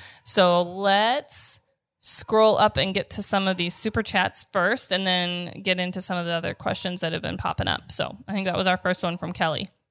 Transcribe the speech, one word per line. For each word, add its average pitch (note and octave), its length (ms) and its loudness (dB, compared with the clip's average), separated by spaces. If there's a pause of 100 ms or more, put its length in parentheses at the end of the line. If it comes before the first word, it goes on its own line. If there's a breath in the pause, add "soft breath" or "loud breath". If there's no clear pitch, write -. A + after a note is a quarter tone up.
(240 loud breath)
So F3+ 380 4
let's G3+ 1000 0 (440)
scroll A3 540 4
up G#3 200 4
and F#3 160 0
get - 160 -4
to G#3+ 120 0
some G3 240 2
of F#3+ 100 0
these F3 160 0
super A3 300 0
chats G3 500 0
first G3+ 380 0
and F#3+ 160 0
then F3 560 -2
get F#3 160 0
into F3+ 220 -4
some F3+ 180 -2
of E3+ 80 -4
the E3+ 60 -2
other E3+ 200 -4
questions - 480 -4
that E3 120 -2
have - 100 -6
been F3+ 140 -6
popping - 320 -4
up. - 240 -2
So - 240 -2 (100)
I F#3+ 60 -8
think F#3+ 140 -4
that F3 100 -2
was F#3 100 0
our F#3 100 2
first F#3 280 -2
one E3+ 140 -2
from F3 140 -8
Kelly. E3 360 -2 (220)